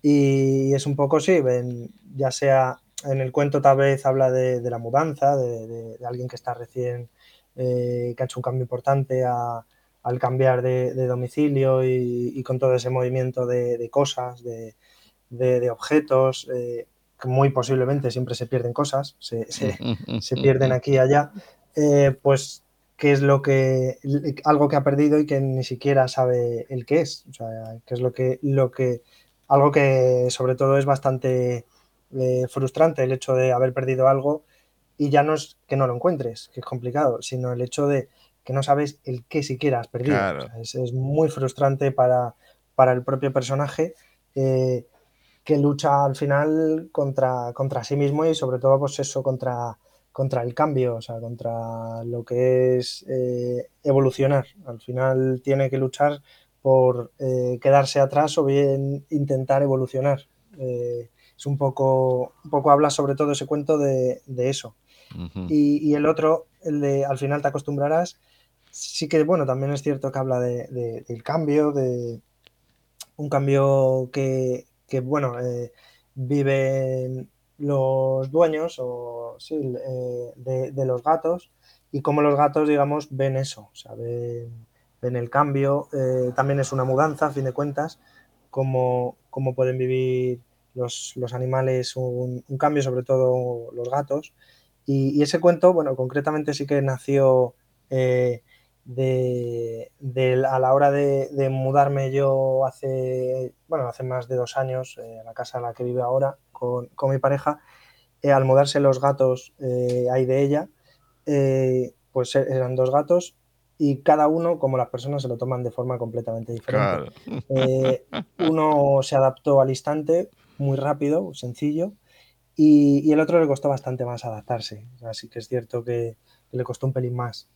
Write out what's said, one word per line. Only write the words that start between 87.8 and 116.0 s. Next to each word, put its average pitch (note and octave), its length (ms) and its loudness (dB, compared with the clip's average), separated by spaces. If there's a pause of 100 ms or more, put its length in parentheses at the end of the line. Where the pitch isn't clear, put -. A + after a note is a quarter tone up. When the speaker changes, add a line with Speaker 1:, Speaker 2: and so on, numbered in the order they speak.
Speaker 1:
cómo, B2+ 680 -2 (120)
cómo C3 260 -4
pueden B2+ 220 0
vivir B2+ 640 -2 (340)
los, - 400 -8
los B2 180 -8
animales B2+ 640 -2
un, B2+ 520 -6
un C3+ 100 -8
cambio, D3 260 0
sobre B2+ 200 -4
todo B2+ 720 0
los A#2+ 160 -8
gatos. C#3+ 440 -4 (520)
Y, C#3 320 0
y D3 60 4
ese D#3 160 0
cuento, F3 340 6
bueno, D3+ 220 0
concretamente D3 580 -2
sí C#3+ 140 -6
que C#3+ 140 2
nació, C3 760 2 (340)
eh, B2+ 540 0 (420)
de, B2 1120 -4
de, C3 500 0
a C3 100 0
la C3 140 4
hora C#3+ 180 4
de, C#3 400 0
de C#3 180 0
mudarme C3+ 600 0
yo C3+ 540 2
hace, B2+ 880 -4 (140)
bueno, D3 220 -4
hace B2+ 140 -10
más B2+ 260 -6
de C3 80 -2
dos B2 180 -4
años, C3 480 -6
eh, A2+ 160 -16
a A2 40 -18
la A2+ 100 -18
casa B2 240 -10
en A#2+ 80 -6
la A#2 80 -8
que B2 100 -8
vivo B2 200 -2
ahora C3+ 340 0 (160)
con, B2 420 -6
con C3+ 160 0
mi C#3 60 0
pareja, C#3+ 420 0 (640)
eh, C#3+ 100 2
al C3 140 6
mudarse C#3 340 4
los C3+ 220 4
gatos, C3+ 580 0
eh, B2 520 -2
ahí C3 140 2
de C3 160 2
ella, D3 280 0 (560)
eh, C3 680 0 (200)
pues B2+ 220 -2
e-, C3+ 140 2
eran B2+ 260 -2
dos B2+ 160 2
gatos D#3+ 440 0 (420)
y C#3+ 240 0
cada D3+ 260 4
uno, E3 300 0
como C3 200 -2
las B2+ 120 -2
personas, C#3 320 -6
se C3 60 -6
lo A#2+ 100 -6
toman B2 260 -4
de A#2+ 80 -4
forma B2+ 260 -4
completamente A#2 560 -6